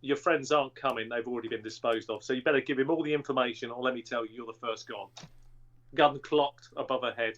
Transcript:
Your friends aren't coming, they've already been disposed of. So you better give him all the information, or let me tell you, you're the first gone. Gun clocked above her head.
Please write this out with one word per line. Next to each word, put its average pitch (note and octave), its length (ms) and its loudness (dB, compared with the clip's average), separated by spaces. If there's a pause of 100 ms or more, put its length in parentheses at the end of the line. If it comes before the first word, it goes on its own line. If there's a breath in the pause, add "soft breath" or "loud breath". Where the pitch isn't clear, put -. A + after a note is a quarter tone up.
Your C#3 140 2
friends D3+ 340 2
aren't C#3+ 240 2
coming, A#2 340 -2
they've A#2+ 180 -4
already A#2+ 220 -4
been A2 140 -4
disposed A2 480 -2
of. G#2+ 140 -6
So - 80 -2
you B2+ 100 0
better C#3+ 180 4
give C3+ 180 -2
him C3+ 120 2
all E3 120 2
the D3+ 100 -2
information, B2+ 580 0
or A#2+ 120 -10
let B2+ 120 2
me A#2+ 80 -6
tell A#2 220 -4
you, A2 100 -10
you're A#2+ 120 -12
the A2+ 80 -12
first A2+ 340 -6
gone. G2+ 200 -10 (880)
Gun C#3+ 260 6
clocked - 560 0
above C3 260 -2
her A#2+ 100 -2
head. A2+ 260 -2